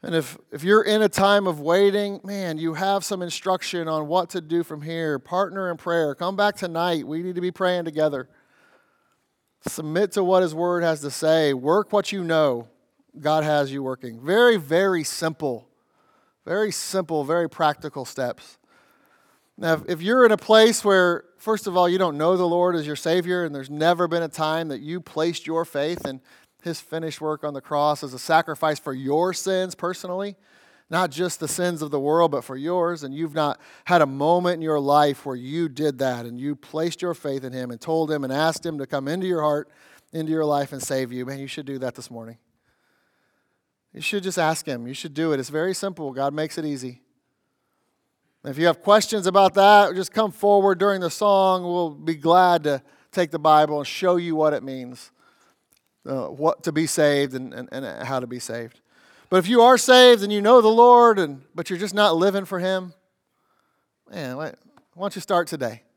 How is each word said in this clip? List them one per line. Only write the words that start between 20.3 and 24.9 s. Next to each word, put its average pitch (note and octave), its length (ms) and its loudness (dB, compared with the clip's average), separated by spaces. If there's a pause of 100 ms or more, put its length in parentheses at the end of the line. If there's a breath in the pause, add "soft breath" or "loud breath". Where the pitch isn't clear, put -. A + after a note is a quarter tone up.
a G#3 40 4
place A3 480 4
where, F#3 400 2 (140)
first G#3+ 280 -4
of F3+ 100 -2
all, F3+ 120 4
you F3+ 80 0
don't E3+ 220 0
know E3+ 180 2
the F3+ 100 0
Lord F3 280 0
as D3+ 120 -4
your D3 100 -8
Savior, F3 480 -2
and D3 100 -8
there's C3+ 160 -12
never E3+ 380 0
been E3+ 140 -2
a E3 60 -6
time D#3+ 400 -4
that C3 120 -10
you D#3+ 200 -10